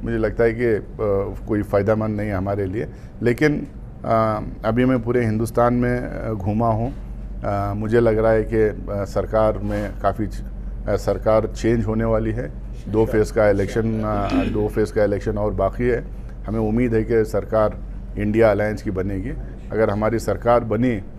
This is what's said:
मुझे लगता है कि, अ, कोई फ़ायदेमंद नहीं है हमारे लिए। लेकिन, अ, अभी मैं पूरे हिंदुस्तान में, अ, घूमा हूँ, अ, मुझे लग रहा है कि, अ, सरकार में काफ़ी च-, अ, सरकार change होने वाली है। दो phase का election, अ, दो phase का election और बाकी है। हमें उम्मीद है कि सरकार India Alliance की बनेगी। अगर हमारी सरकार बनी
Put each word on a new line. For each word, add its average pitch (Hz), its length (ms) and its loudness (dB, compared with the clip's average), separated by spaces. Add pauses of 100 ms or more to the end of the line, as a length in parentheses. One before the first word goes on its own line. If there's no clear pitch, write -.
मुझे 117 140 -2
लगता 110 260 2
है 113 100 4
कि, 120 100 -2
अ, 110 180 2 (640)
कोई 107 140 0
फ़ायदेमंद 107 540 2
नहीं 104 120 -4
है 101 60 -2
हमारे 98 320 -2
लिए। 98 220 -4 (340)
लेकिन, 147 440 2 (380)
अ, 110 360 2 (240)
अभी 113 200 2
मैं 127 180 2
पूरे 120 220 0
हिंदुस्तान 117 500 2
में, 123 260 0
अ, - 320 -6
घूमा 104 360 0
हूँ, 113 260 0 (500)
अ, 101 320 -2
मुझे 107 240 4
लग 110 180 4
रहा 110 140 4
है 110 120 4
कि, 110 120 -2
अ, 107 200 2 (140)
सरकार 101 680 0
में 104 340 -4 (100)
काफ़ी 101 240 0
च-, - 180 -8 (440)
अ, 101 80 2
सरकार 107 500 2
change 113 400 0
होने 110 180 0
वाली 113 280 0
है। 127 200 -6 (360)
दो 110 180 4
phase 107 260 2
का 107 160 4
election, 110 540 0
अ, 104 260 0 (240)
दो 104 160 0
phase 107 240 0
का 104 120 4
election 101 340 0
और 104 140 0
बाकी 95 320 0
है। 123 200 0 (420)
हमें 110 140 -2
उम्मीद 113 340 2
है 110 100 2
कि 110 200 4
सरकार 107 540 0 (400)
India 107 320 4
Alliance 104 320 0
की 110 80 -4
बनेगी। 95 420 -4 (400)
अगर 107 180 4
हमारी 107 280 2
सरकार 117 420 2
बनी 113 420 0 (160)